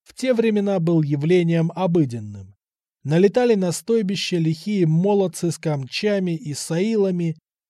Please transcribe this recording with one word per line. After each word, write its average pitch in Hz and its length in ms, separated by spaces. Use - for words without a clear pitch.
в - 100
те 262 180
времена 208 460
был 165 240
явлением 165 720
обыденным. 117 800
Налетали 202 520
на 185 180
стойбище 196 640
лихие 165 480
молодцы 180 640
с - 80
камчами 165 800
и 147 180
саилами, 180 800